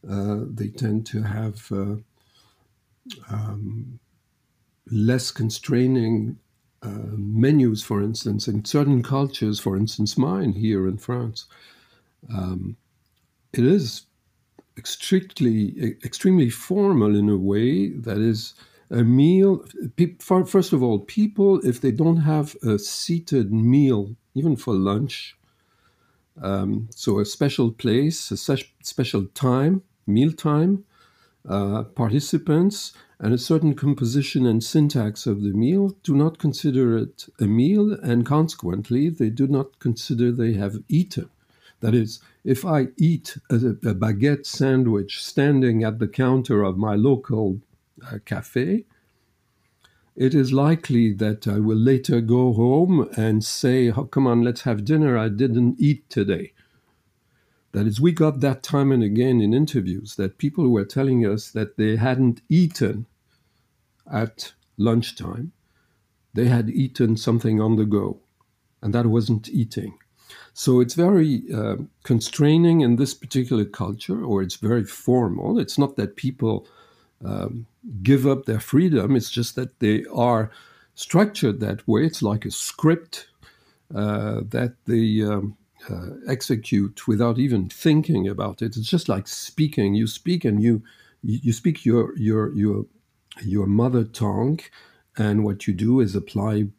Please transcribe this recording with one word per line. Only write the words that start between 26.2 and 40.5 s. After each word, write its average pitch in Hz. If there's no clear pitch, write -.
um, 98
so 107
a 104
special 135
place, 131
a 101
se-, -
special 104
time, 135
meal 120
time, 165
uh, 101
participants, 147
and 107
a 127
certain 151
composition 131
and 113
syntax 131
of 104
the 101
meal 185
do 139
not 156
consider 131
it -
a 107
meal, 185
and 120
consequently, 139
they 135
do 131
not 135
consider 120
they 117